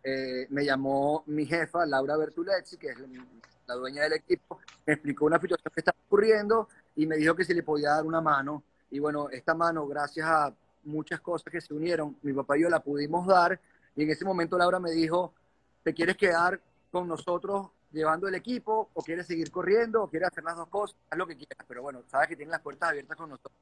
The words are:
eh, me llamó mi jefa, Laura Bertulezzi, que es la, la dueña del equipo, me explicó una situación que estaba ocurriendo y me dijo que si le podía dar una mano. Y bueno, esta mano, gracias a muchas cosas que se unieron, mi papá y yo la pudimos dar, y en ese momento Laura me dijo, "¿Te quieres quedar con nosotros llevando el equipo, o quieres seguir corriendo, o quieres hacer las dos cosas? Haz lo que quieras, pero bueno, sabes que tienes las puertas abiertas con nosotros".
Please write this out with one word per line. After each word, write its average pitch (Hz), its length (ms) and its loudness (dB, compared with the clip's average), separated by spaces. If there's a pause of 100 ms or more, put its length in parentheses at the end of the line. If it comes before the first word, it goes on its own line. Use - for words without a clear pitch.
eh, 131 460 -6
me 139 140 -2
llamó 139 600 0
mi 151 200 -2
jefa, 170 420 0
Laura 139 300 0
Bertulezzi, 175 600 -4
que 143 120 -8
es 123 100 -12
la, 190 80 -16 (600)
la 123 80 -8
dueña 135 280 -4
del 156 100 2
equipo, - 460 -2 (260)
me 151 80 4
explicó 143 320 0
una 165 140 4
situación 175 340 -4
que 165 60 -2
estaba - 180 2 (100)
ocurriendo 214 600 4 (280)
y 151 100 2
me 156 100 0
dijo 156 200 4
que 165 100 0
si 175 80 0
le 170 100 2
podía 147 280 2
dar 156 120 4
una 160 160 0
mano. 147 440 0 (260)
Y 139 100 -6
bueno, 147 300 -2
esta 131 240 -2
mano, 165 340 0
gracias 147 400 -4
a 151 240 4 (320)
muchas 156 380 -6
cosas - 300 -6
que 170 100 -8
se - 120 -12
unieron, 156 500 -2
mi 139 100 -2
papá 139 240 0
y 165 60 4
yo 175 60 4
la 160 120 2
pudimos 147 460 -2
dar, 180 300 6 (380)
y 147 80 0
en 151 60 0
ese 156 160 -2
momento 180 320 0
Laura 180 220 4
me 175 120 -4
dijo, 165 420 0 (500)
"¿Te 156 100 0
quieres 170 240 0
quedar 180 420 2 (320)
con 180 160 -2
nosotros 185 600 -4 (240)
llevando 156 360 0
el 190 80 -4
equipo, 220 580 -4
o 160 100 -6
quieres 170 240 -8
seguir 165 240 -4
corriendo, 214 520 2
o 170 60 -6
quieres 170 200 -2
hacer 160 140 -10
las 165 140 -8
dos 170 100 -10
cosas? 202 300 -6 (120)
Haz 156 80 -6
lo 180 100 -4
que 160 80 -14
quieras, - 320 -20
pero 120 140 -14
bueno, 131 280 -12
sabes 147 180 2
que 165 80 -12
tienes 151 160 -12
las 160 100 -6
puertas 151 280 -4
abiertas 147 260 -8
con 160 140 -14
nosotros". - 320 -18